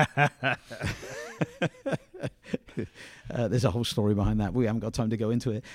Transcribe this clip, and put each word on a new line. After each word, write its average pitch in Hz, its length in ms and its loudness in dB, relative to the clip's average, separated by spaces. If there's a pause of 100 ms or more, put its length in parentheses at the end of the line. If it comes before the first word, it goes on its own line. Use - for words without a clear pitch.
(160)
<laughs> 147 260 2 (3000)
uh, 117 180 0
there's 113 180 4
a 104 40 4
whole 117 140 0
story 104 300 2
behind 104 260 4
that. 98 140 0
We 123 100 4
haven't 113 160 0
got 113 140 -4
time 113 160 2
to 113 80 0
go 107 100 0
into 120 220 0
it. 107 140 -2 (100)